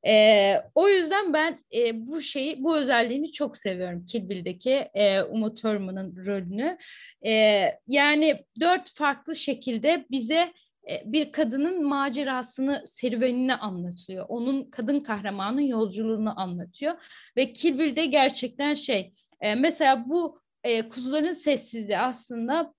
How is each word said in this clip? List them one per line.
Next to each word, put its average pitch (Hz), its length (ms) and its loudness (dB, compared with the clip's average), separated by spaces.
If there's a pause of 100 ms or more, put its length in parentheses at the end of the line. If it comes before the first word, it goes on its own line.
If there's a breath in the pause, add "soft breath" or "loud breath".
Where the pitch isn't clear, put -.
Ee, 214 480 8 (200)
o 381 140 6
yüzden 370 440 2
ben, 311 320 0 (100)
e, 226 320 0
bu 302 140 -8
şeyi, 277 420 -6
bu 320 140 2
özelliğini 262 540 0
çok 262 260 -6
seviyorum 180 480 -6
Kill 190 240 -6
Bill'deki, 185 420 -4 (220)
e, 196 280 2
Uma 220 340 -4
Thurman'ın 190 720 -6
rolünü. 202 520 -6 (480 loud breath)
E, 220 60 0 (560)
yani 294 580 2 (140)
dört 359 360 0
farklı 294 400 -4
şekilde 269 760 -2
bize, 302 420 0 (360 soft breath)
e, - 160 -8
bir 285 260 -2
kadının 302 540 -2
macerasını, 269 1000 -4
serüvenini 247 680 -2
anlatıyor. 180 720 -8
Onun 262 400 -4
kadın 277 300 -2
kahramanın 208 600 -4
yolculuğunu 220 800 -2
anlatıyor. 180 560 -6 (420 loud breath)
Ve 262 160 0
Kill 285 260 0
Bill'de 311 260 0
gerçekten 269 680 0
şey, 233 400 -4 (280)
e, 208 140 0
mesela 269 540 2
bu, 330 320 -2 (220)
e, 226 260 -2
Kuzuların 294 440 -2
Sessizliği 226 640 -2
aslında 247 800 -4